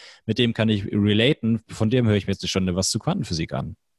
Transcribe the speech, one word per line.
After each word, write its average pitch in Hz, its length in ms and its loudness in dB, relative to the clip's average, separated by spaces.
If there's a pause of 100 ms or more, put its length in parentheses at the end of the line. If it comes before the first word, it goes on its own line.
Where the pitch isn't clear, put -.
(260)
mit 110 140 0
dem 117 140 2
kann 110 160 0
ich 104 160 0
relaten, 110 800 2
von 110 220 -2
dem 123 180 2
höre 104 80 4
ich 98 100 0
mir 98 60 -2
jetzt 92 120 -4
eine 92 40 -4
Stunde 92 280 0
was 92 140 0
zu 113 100 -2
Quantenphysik 107 540 -4
an." 87 220 -8 (240)